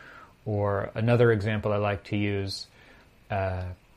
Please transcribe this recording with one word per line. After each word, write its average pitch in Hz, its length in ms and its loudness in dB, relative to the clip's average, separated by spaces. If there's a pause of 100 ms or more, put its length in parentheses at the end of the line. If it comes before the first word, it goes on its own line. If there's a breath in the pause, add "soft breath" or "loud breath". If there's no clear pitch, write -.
(460 loud breath)
Or 101 480 -2
another 117 380 4
example 107 420 0
I 104 40 0
like 104 280 -2
to 107 120 -4
use, 101 500 -4 (640 soft breath)
uh, 95 340 -4 (340)